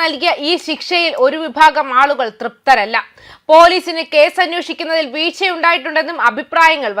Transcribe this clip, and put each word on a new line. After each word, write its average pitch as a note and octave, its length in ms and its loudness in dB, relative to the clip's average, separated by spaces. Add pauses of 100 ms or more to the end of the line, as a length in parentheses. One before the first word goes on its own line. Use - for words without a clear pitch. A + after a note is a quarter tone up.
നൽകിയ D#4+ 360 -2
ഈ D4+ 180 -2 (120)
ശിക്ഷയിൽ E4+ 440 -4 (140)
ഒരു D4 180 0
വിഭാഗം D4 560 2
ആളുകൾ C#4 280 0 (120)
തൃപ്തരല്ല. A3+ 560 -2 (560)
പോലീസിന് E4+ 500 4 (120)
കേസ് D#4 300 2
അന്വേഷിക്കുന്നതിൽ E4 640 -4 (100)
വീഴ്ചയുണ്ടായിട്ടുണ്ടെന്നും E4 1000 -2 (120)
അഭിപ്രായങ്ങൾ D4+ 680 0